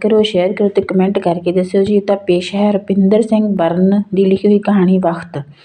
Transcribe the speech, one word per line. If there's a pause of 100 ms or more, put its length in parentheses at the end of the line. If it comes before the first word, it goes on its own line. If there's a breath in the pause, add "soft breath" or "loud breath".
ਕਰੋ,
ਸ਼ੇਅਰ
ਕਰੋ
ਤੇ
ਕੁਮੈਂਟ
ਕਰਕੇ
ਦੱਸਿਓ
ਜੀ।
ਤਾਂ
ਪੇਸ਼
ਹੈ
ਰੁਪਿੰਦਰ
ਸਿੰਘ
ਬਰਨ (120)
ਦੀ
ਲਿਖੀ
ਹੋਈ
ਕਹਾਣੀ
ਵਕਤ। (220 loud breath)